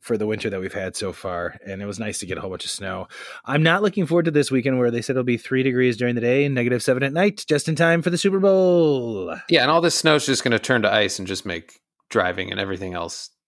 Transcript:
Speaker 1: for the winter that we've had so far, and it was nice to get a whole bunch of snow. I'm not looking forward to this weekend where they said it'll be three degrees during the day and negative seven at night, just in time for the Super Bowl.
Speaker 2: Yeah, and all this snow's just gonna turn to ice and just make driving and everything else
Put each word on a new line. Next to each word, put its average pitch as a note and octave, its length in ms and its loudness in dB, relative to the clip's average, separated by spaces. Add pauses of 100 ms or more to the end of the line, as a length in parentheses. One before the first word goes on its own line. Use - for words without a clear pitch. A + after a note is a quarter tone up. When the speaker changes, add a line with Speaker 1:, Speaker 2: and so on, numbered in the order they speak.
Speaker 1:
for A#2 160 -2
the G#2+ 100 -2
winter G#2+ 220 -4
that G2 100 -6
we've F#2+ 140 -6
had F#2+ 240 -6
so F#2+ 160 -6
far, F2 440 -8 (100)
and G2 160 -10
it - 20 -8
was G2+ 160 -8
nice A2 200 -6
to G2 60 -10
get F2+ 120 -6
a - 20 -12
whole F#2+ 80 -8
bunch F2+ 160 -10
of - 60 -8
snow. F#2 360 -8 (380)
I'm C#3+ 180 0
not E3+ 200 2
looking G3 240 0
forward E3+ 180 2
to E3 60 -2
this D3 200 2
weekend C3 280 0
where A#2+ 120 2
they A#2 120 -2
said - 100 -4
it'll B2+ 120 -2
be B2 120 0
three C3 260 -2
degrees B2+ 360 2
during B2 160 0
the A#2 80 -4
day C3 240 2
and C#3 80 -2
negative A#2+ 280 0
seven B2+ 200 2
at C#3 100 0
night, G3 340 0
just D3 220 0
in E3 80 0
time E3 240 4
for F3+ 80 0
the F3 80 0
Super F#3+ 240 2
Bowl. D3+ 960 2 (140)
Speaker 2:
Yeah, E3 100 6
and C3 100 4
all E3 120 4
this E3 120 2
snow's D3+ 300 4
just B2+ 180 0
gonna A#2 160 2
turn B2 240 2
to G2+ 80 4
ice G#2 280 2
and F#2 100 -8
just F#2+ 160 -6
make E2+ 360 -12 (280)
driving F#2 420 0
and F#2+ 80 -8
everything F#2+ 360 -4
else E2+ 340 -10 (200)